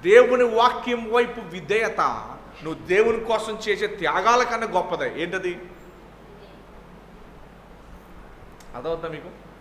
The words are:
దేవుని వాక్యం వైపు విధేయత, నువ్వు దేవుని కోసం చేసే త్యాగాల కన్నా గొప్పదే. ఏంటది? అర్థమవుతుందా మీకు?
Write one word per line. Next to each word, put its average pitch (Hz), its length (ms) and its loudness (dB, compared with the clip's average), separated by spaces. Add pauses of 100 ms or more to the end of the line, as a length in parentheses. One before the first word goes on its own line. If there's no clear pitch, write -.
దేవుని 240 440 8
వాక్యం 233 680 0
వైపు 233 280 0
విధేయత, 185 600 -4 (640)
నువ్వు 151 240 -10
దేవుని 220 380 2
కోసం 220 340 -2 (100)
చేసే 202 180 0
త్యాగాల 190 560 2
కన్నా 226 240 -2
గొప్పదే. 160 560 -4
ఏంటది? 180 380 -6 (3250)
అర్థమవుతుందా 160 320 -6
మీకు? 160 420 -14 (120)